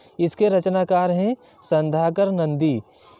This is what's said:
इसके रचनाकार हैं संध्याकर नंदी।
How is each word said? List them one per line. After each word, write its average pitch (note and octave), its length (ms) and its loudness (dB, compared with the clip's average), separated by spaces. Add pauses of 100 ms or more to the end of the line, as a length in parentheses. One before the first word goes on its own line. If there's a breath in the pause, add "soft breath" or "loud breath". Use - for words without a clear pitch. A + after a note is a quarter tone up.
(200 loud breath)
इसके F3 280 0
रचनाकार F#3 600 0
हैं G3 260 0 (260 soft breath)
संध्याकर E3 680 0
नंदी। D3+ 520 -2 (380 soft breath)